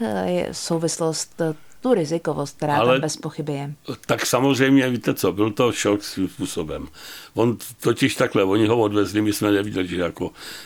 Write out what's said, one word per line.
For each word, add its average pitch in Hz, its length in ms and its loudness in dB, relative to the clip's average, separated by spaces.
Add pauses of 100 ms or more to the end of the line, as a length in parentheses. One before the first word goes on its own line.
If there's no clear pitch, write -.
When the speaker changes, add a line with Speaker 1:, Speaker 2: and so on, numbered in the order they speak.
(260)
Speaker 1:
Je 180 260 -2
souvislost, 165 920 -4 (400)
tu 254 120 2
rizikovost, 151 640 -2
která 147 200 0
Speaker 2:
Ale 120 160 4
Speaker 1:
tam 135 80 2
bez 151 160 -4
pochyby 151 360 -8
je. 143 200 -8 (320)
Speaker 2:
tak - 200 0
samozřejmě, 135 640 4
víte 123 240 -2
co, - 180 0
byl 104 200 2
to 120 200 2
šok 104 320 0
svým 95 260 -4
způsobem. 78 580 -8 (460)
On 113 240 2 (240)
totiž 123 340 2
takhle, 113 280 2
oni 104 240 4
ho 120 120 4
odvezli, 104 420 2
my 107 120 0
jsme 104 180 0
neviděli, 101 360 0
že 87 140 -6
jako, 85 300 -4 (340)